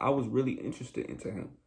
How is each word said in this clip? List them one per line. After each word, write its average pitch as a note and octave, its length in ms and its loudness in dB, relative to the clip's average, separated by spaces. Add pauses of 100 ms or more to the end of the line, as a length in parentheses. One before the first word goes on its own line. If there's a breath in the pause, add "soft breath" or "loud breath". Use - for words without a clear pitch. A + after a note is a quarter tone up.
I B2+ 100 4
was C#3 160 4
really B2+ 280 4
interested - 520 -4
into - 240 -6
him. - 200 -6 (160)